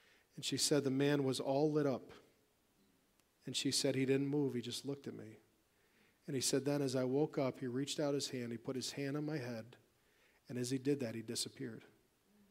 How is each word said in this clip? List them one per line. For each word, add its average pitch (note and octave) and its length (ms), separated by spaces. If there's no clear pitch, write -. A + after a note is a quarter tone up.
And D3 80
she C3+ 120
said, C#3 280
"The C3+ 40
man C#3+ 360
was C3 160
all C#3+ 280
lit D3 160
up." B2+ 260
And C3 100
she C3+ 160
said, C3 240
"He C3+ 100
didn't C3+ 220
move, C#3 260
he A#2+ 80
just A#2+ 240
looked C#3 220
at - 80
me." G#2+ 240
And D3+ 80
he B2 60
said, C3+ 220
"Then C#3+ 180
as C3 140
I C3 100
woke C#3+ 320
up, C3 220
he C3 80
reached C3+ 320
out C#3+ 140
his C#3 160
hand, A#2+ 220
he A#2+ 60
put C3 180
his A#2+ 160
hand C#3 260
on D#3 80
my D#3 120
head, A#2+ 400
and B2 120
as B2 100
he C3+ 80
did C3+ 220
that, A2+ 160
he A2+ 60
disappeared." A2+ 600